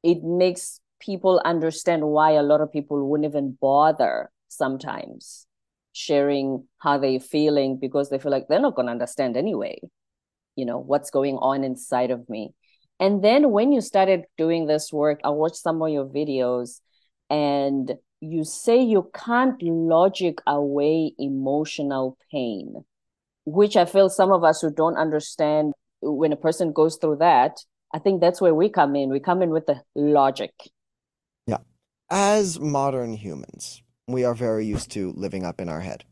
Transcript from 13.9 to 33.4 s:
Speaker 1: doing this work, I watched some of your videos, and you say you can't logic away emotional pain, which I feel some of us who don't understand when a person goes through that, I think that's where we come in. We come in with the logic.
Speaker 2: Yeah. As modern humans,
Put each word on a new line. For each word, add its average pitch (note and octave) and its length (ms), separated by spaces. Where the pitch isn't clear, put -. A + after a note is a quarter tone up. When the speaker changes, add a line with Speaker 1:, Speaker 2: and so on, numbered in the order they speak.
Speaker 1:
doing E3 300
this D3+ 260
work, D3 300
I - 60
watched D#3 280
some D#3+ 240
of D#3+ 80
your C#3+ 160
videos, C3 760
and C#3 640
you D#3+ 220
say A#3 380
you A3 320
can't B3+ 480
logic E3 880
away C#3+ 720
emotional C#3 1000
pain, A2 540
which G3+ 320
I F3 80
feel F#3+ 240
some F#3+ 220
of E3+ 120
us D#3+ 180
who D#3+ 100
don't D#3+ 260
understand D3+ 760
when D3+ 320
a C#3+ 40
person D#3+ 360
goes D#3+ 240
through D3+ 200
that, D3 400
I D#3 60
think F#3+ 220
that's F3 200
where E3+ 140
we F#3 140
come C#3+ 260
in. C#3 140
We C3+ 100
come F3+ 220
in E3+ 100
with D#3+ 160
the C#3+ 140
logic. C#3+ 560
Speaker 2:
Yeah. A2 140
As G3 500
modern C3+ 540
humans, - 680